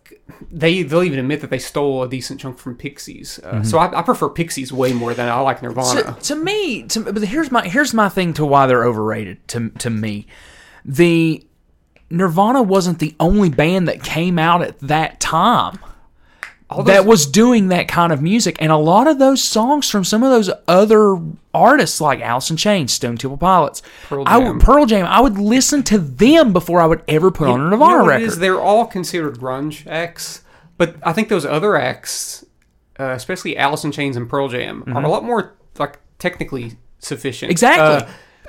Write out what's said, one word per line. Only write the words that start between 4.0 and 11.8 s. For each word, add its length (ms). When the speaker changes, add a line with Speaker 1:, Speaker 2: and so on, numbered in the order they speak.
Speaker 1:
prefer 280
Pixies 440
way 200
more 200
than 160
I 120
like 220
Nirvana. 400
Speaker 2:
To, 60
to 140
me, 480
to, 160
but 100
here's 280
my, 160
here's 260
my 160
thing 240
to 120
why 220
they're 160
overrated 680
to, 200
to 200
me. 380
The 600